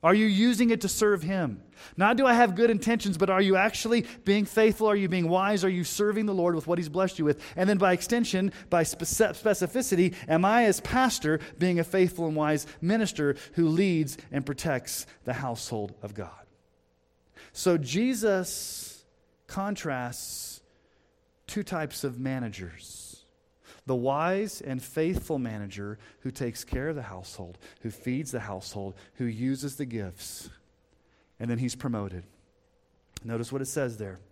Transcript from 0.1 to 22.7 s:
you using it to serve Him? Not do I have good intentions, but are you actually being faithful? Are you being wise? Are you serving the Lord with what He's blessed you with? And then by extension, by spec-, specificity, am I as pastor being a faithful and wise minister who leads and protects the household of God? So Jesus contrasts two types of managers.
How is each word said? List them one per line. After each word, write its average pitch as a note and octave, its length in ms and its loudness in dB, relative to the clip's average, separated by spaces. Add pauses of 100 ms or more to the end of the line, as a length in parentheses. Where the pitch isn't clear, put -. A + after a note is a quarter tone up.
you A3 140 6
using A3+ 420 4
it A#3 120 2
to - 60 -2
serve G#3 360 2
Him? D#3+ 400 -2 (340)
Not G#3+ 200 4
do C4+ 100 6
I A#3+ 80 8
have A#3 200 6
good A#3 140 6
intentions, G#3 480 0
but F#3+ 140 2
are F#3+ 100 4
you F#3+ 140 6
actually A3 500 2 (200)
being G3+ 200 4
faithful? A3 420 4
Are G#3 80 4
you G3 140 2
being F3 180 2
wise? F#3+ 380 2
Are F#3+ 40 4
you F3+ 140 0
serving G3 440 0
the G3 80 0
Lord F3 180 2
with D#3 140 -2
what E3+ 100 2
He's E3+ 100 -4
blessed F#3 300 0
you D#3+ 80 0
with? D3 160 2 (140)
And F#3 120 2
then G3+ 120 4
by F#3 140 6
extension, G3 600 0 (160)
by E3+ 140 4
spec-, - 240 -6
specificity, G3 1040 2 (140)
am E3 180 4
I A3+ 200 4
as G3 160 2
pastor A3 580 2 (180)
being F3 220 2
a E3 40 0
faithful F3+ 440 0
and D#3 80 -2
wise D3+ 320 0 (120)
minister E3 560 0 (180)
who E3 140 2
leads D#3+ 520 2 (120)
and C3+ 140 -4
protects C#3 640 -6 (180)
the B2+ 80 -4
household A#2 720 -6
of G#2 100 -12
God? G2 320 -14 (1040)
So F3 280 2
Jesus G3 1200 -2 (440)
contrasts C#3+ 1120 -6 (840)
two G#3 160 -6
types D#3 400 -6
of B2 160 -4
managers. A#2 960 -8 (720)